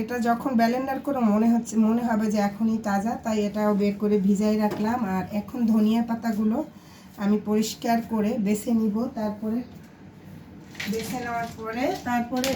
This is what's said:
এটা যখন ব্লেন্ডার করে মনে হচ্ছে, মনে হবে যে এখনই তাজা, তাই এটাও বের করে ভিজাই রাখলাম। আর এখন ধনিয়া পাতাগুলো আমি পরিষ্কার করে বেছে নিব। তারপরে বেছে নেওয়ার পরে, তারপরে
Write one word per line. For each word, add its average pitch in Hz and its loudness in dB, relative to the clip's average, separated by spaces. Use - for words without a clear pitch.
এটা 240 -4
যখন 233 0
ব্লেন্ডার 262 2
করে 262 0
মনে 220 4
হচ্ছে, 233 0
মনে 233 2
হবে 220 2
যে 214 2
এখনই 220 0
তাজা, 196 0
তাই 214 -2
এটাও 208 0
বের 202 2
করে 208 2
ভিজাই 214 4
রাখলাম। 220 0
আর 185 -2
এখন - -8
ধনিয়া 220 4
পাতাগুলো 220 0
আমি 208 4
পরিষ্কার 220 0
করে 214 2
বেছে 208 0
নিব। 214 0
তারপরে 214 -4
বেছে 226 -4
নেওয়ার 233 -4
পরে, 226 -4
তারপরে 247 0